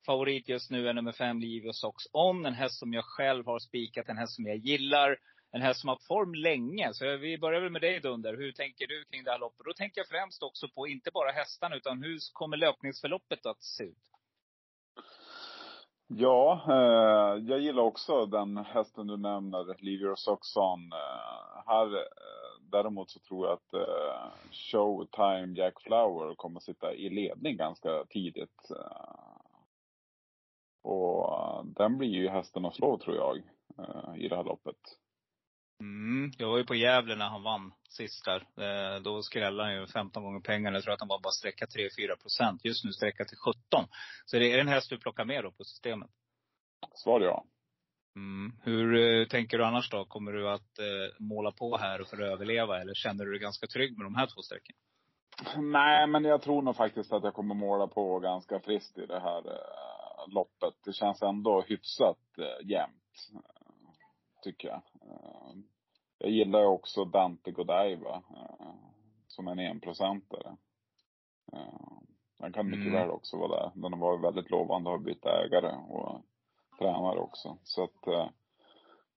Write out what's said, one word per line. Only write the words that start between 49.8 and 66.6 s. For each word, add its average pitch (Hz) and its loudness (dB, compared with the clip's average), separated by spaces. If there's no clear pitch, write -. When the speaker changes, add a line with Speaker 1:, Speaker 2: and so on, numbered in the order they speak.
Speaker 1:
då? 98 -4
Kommer 104 -10
du 101 -2
att, 101 -6
eh, 98 -6
måla 107 -4
på 120 -4
här 95 -4
och 95 -10
för - -12
att 98 -2
överleva? 104 0
Eller 95 -10
känner 101 -4
du 101 -4
dig 101 -4
ganska 104 -8
trygg 127 -4
med 104 -8
de 101 -8
här 131 0
två - -14
sträckorna? - -14
Speaker 2:
Nej, 151 8
men 151 4
jag 147 6
tror 143 2
nog 131 2
faktiskt 110 0
att 104 2
jag 101 0
kommer 104 -4
måla 101 2
på 92 0
ganska 92 -2
friskt - -4
i 92 -8
det 90 -6
här, 87 -4
eh, - -12
loppet. - 0
Det 101 -6
känns 101 0
ändå 101 4
hyfsat, 98 2
eh, 73 -6
jämnt, 76 -4
eh, - -20
tycker - -10
jag. - -8
Eh, 57 -20
jag - 0
gillar 107 6